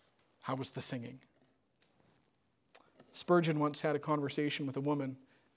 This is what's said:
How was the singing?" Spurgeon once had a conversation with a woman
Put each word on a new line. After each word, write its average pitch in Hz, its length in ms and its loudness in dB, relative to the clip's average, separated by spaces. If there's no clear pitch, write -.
How 131 120 -4
was 135 140 -4
the 127 140 -8
singing?" 127 380 -6
Spurgeon 165 440 4
once 147 220 0
had 151 160 2
a - 20 2
conversation 147 680 0
with 135 100 -4
a 139 60 -2
woman 139 340 0